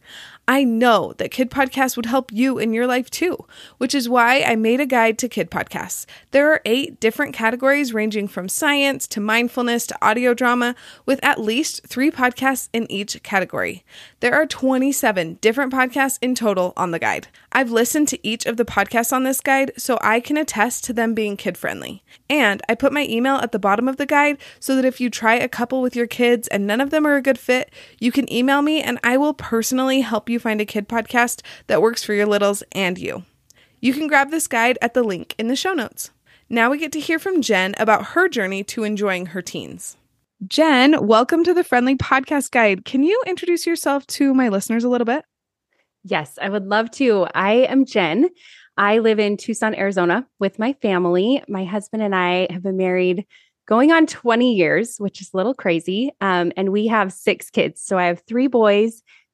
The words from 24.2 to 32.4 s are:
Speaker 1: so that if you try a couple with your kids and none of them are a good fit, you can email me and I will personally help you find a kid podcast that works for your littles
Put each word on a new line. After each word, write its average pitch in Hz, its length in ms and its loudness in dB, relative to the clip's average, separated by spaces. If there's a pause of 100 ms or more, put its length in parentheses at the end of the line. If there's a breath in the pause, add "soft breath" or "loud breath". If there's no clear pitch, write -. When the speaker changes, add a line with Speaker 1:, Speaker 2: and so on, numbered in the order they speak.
Speaker 1:
so 269 160 0
that 262 80 2
if 254 160 0
you 247 100 -2
try 226 240 2
a 247 140 0
couple 247 340 -2
with 254 140 -2
your 240 100 0
kids 240 420 0
and 202 200 -2
none 214 120 0
of 277 100 -2
them 311 140 2
are 294 120 4
a 277 60 0
good 262 160 2
fit, - 340 -2 (260 loud breath)
you 233 140 0
can - 200 0
email 269 300 2
me 311 180 2
and 240 220 -4
I 247 140 2
will 294 180 2
personally 262 680 0
help 220 260 -4
you 233 120 -2
find 214 200 -2
a 208 60 -4
kid 208 220 -6
podcast 233 520 -2 (280 loud breath)
that 214 120 2
works 226 220 0
for - 100 -4
your 208 140 2
littles 202 360 0 (100)